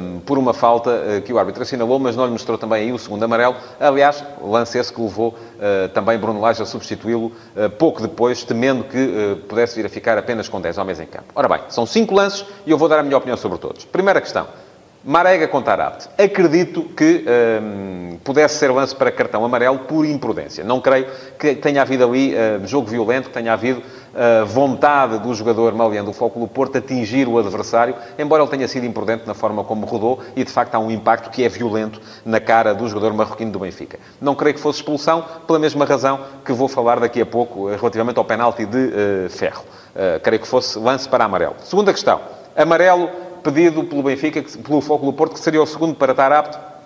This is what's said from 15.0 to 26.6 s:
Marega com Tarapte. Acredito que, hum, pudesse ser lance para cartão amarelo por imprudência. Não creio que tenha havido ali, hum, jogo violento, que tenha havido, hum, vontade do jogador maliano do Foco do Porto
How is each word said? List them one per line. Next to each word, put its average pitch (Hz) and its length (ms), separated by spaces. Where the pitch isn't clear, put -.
Marega 170 440
com 135 160
Tarapte. 85 460
Acredito 180 640
que, 160 420
hum, 95 640
pudesse 139 340
ser 135 140
lance 131 200
para 123 200
cartão 117 320
amarelo 123 360
por 156 240
imprudência. 104 600
Não 123 160
creio 131 260
que 147 160
tenha 147 260
havido 127 240
ali, 131 300
hum, 107 320
jogo 117 220
violento, 120 400
que - 60
tenha 113 180
havido, 120 280
hum, 117 680
vontade 131 720
do 120 120
jogador 113 420
maliano 107 340
do 104 40
Foco 117 280
do 113 80
Porto 131 300